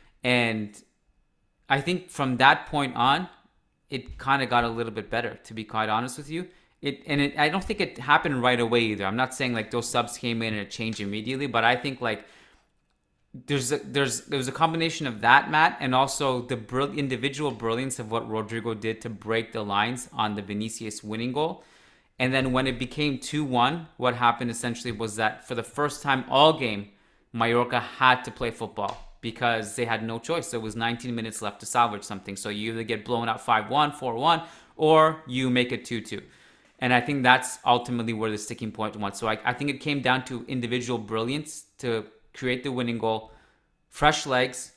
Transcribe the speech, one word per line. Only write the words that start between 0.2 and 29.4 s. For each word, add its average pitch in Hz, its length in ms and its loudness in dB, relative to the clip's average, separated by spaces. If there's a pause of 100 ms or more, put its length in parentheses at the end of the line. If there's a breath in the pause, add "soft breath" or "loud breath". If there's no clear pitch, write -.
And 113 520 0 (920)
I 139 120 4
think 170 300 -4
from 131 280 -2
that 139 280 6
point 139 300 -2
on, 139 320 2 (600)
it - 300 -8
kinda 135 280 0
got 120 180 4
a 117 40 0
little 113 240 -4
bit 101 160 -8
better, 113 360 -4
to 113 100 -16
be 110 80 -8
quite 110 260 -2
honest 117 300 -2
with 143 100 -14
you. 170 200 -8 (340 soft breath)
It, 143 240 -4
and 143 140 0
it, 143 180 0
I 151 100 4
don't 185 140 -2
think - 180 -4
it - 180 -4
happened 143 440 2
right 123 160 6
away 120 220 4
either. 104 240 0
I'm 98 120 0
not 127 180 0
saying, 127 180 -2
like, 110 180 -4
those 120 180 -2
subs 120 300 -2
came 117 240 -2
in 110 120 -2
and 104 80 -4
it 98 80 -12
changed 113 300 -6
immediately, 110 460 -4
but 113 180 2
I 123 120 4
think, 131 240 -6
like, 113 240 -2 (1200 soft breath)
there's 139 260 0
a, 147 60 2
there's, - 440 -2
there - 160 -4
was 127 100 -2
a 127 40 -4
combination 160 540 0
of 110 140 -6
that, 127 300 6
Matt, 156 300 4
and 131 140 0
also 135 480 2
the 123 140 -4
brill-, 123 360 -4
individual 139 580 -2
brilliance 117 480 -2
of 110 120 -10
what 117 180 -2
Rodrigo 110 460 -4
did 110 280 -4
to 117 80 -8
break 113 420 -4
the 110 100 -4
lines 107 500 -2
on 107 220 -2
the 104 80 -6
Vinicius 104 600 -8
winning 110 300 -6
goal. 156 320 -4 (540 soft breath)
And 127 140 0
then 131 200 0
when 131 140 2
it 127 120 -2
became 135 400 -2
two 151 260 -4
one, 135 520 0
what 123 180 0
happened 120 360 2
essentially 113 420 -4
was 107 240 -6
that 110 300 0
for 127 80 -8
the 113 80 -2
first - 400 -4
time 135 260 0
all 147 300 8
game, 104 320 -4 (420 soft breath)
Mallorca 120 480 2
had 127 440 4
to 127 60 -10
play 117 200 -4
football 101 720 -8
because 113 560 -2